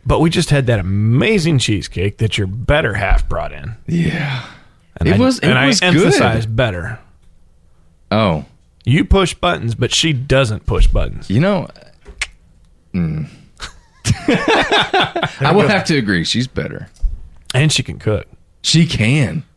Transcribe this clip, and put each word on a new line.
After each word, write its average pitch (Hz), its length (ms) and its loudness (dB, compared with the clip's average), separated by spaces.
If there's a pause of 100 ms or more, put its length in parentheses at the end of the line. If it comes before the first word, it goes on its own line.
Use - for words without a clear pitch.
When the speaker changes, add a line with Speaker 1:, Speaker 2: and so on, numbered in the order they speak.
Speaker 1:
But 147 140 0
we 165 100 4
just 165 200 -2
had 139 160 2
that 117 120 2
amazing 127 800 2
cheesecake 101 600 -4
that 110 200 -2
your 101 80 -2
better 123 480 0
half 98 340 2
brought 78 240 -6
in. 73 220 -12 (120)
Speaker 2:
Yeah. 151 600 -2 (520)
Speaker 1:
And - 100 0
Speaker 2:
It - 80 4
Speaker 1:
I, - 20 2
Speaker 2:
was, 262 220 2
it - 40 -4
Speaker 1:
and 127 140 4
I 135 80 2
Speaker 2:
was 208 140 2
good. 180 160 4
Speaker 1:
emphasize 120 500 2
better. 110 520 -2 (1120)
Speaker 2:
Oh. 98 340 0 (400)
Speaker 1:
You 139 200 2
push 185 300 2
buttons, 117 400 -2
but - 180 -2
she - 200 0
doesn't 131 520 0
push - 220 4
buttons. - 420 0
Speaker 2:
You 104 120 2
know, 185 280 0 (1300)
mm. 78 340 -4 (760)
<laughs> - 240 0
I 349 1300 0
will 196 140 4
have 190 180 2
to 160 100 2
agree. 98 280 0
She's 120 220 -2
better. - 420 -8 (680)
Speaker 1:
And 147 180 2
she 127 100 -2
can - 160 -10
cook. 107 280 -2 (360)
Speaker 2:
She 165 240 4
can. 123 560 0 (140)